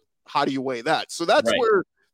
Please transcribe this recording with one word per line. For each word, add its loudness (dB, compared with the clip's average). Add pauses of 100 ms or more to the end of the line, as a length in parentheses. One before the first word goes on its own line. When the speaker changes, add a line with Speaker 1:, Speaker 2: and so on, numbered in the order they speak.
(260)
Speaker 1:
how 0
do 0
you -2
weigh -4
that? -2
So -8
that's 2
Speaker 2:
Right. 2
Speaker 1:
where 2 (300)